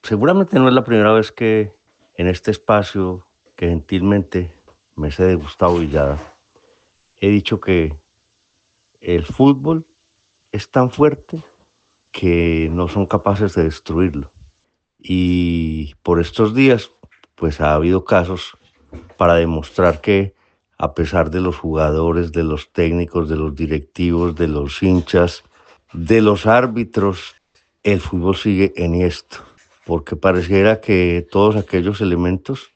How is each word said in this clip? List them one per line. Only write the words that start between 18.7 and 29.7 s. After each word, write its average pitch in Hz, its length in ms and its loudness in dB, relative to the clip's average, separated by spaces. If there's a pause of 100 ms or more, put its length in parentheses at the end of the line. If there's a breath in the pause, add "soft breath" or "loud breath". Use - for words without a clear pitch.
para 87 160 4
demostrar 82 680 0
que, 98 320 0 (460)
a 69 160 -4
pesar 78 360 0
de 90 120 -2
los 87 160 -4
jugadores, 80 720 0
de 82 120 -2
los 76 280 -6
técnicos, 85 560 -2
de 78 80 -2
los 78 180 -6
directivos, 82 800 -4
de 82 120 -2
los 71 340 -6
hinchas, 90 640 2 (500 soft breath)
de 87 260 2
los 104 240 2
árbitros, 110 880 0 (480)
el 98 200 0
fútbol 90 340 -2
sigue 95 400 0
enhiesto, 87 640 -2 (480)